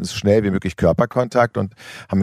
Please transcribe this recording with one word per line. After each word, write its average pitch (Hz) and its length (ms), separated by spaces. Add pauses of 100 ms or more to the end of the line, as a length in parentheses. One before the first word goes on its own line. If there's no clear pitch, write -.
schnell 104 400
wie 98 80
möglich 95 240
Körperkontakt 120 800
und 98 160 (360)
haben 98 140